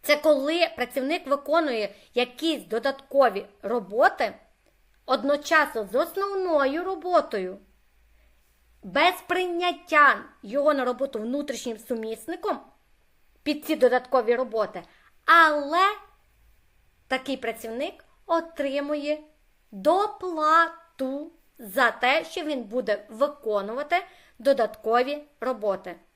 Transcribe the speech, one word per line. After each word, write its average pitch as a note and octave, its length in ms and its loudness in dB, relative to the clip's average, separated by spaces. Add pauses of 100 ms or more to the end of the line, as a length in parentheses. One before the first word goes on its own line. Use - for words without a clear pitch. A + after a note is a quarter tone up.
Це D4 140 2
коли D#4 600 2
працівник C4+ 500 -4
виконує C#4 680 -2 (200)
якісь B3 520 -2
додаткові A#3+ 800 0 (160)
роботи A3 720 0 (720)
одночасно C#4+ 840 0
з - 20 -10
основною E4+ 880 0
роботою, D4+ 760 -2 (1200)
без D4 320 2 (120)
прийняття E4+ 1000 2 (180)
його C#4 320 0
на C4 100 0
роботу B3+ 340 -4
внутрішнім A#3+ 600 -6
сумісником A#3+ 800 -6 (840)
під D4 220 -4
ці D#4 120 -2
додаткові B3 580 2
роботи, A3 480 -4 (420)
але D#4 580 4 (1300)
такий B3+ 280 -4
працівник A#3+ 680 -8 (220)
отримує D4 920 -2 (520)
доплату D#4+ 1600 0 (260)
за A#3 320 0
те, C4 340 0
що - 180 -10
він D4 200 -6
буде G#3 460 -4
виконувати A#3 880 -2 (420)
додаткові B3+ 840 0 (160)
роботи. G3+ 560 -4 (200)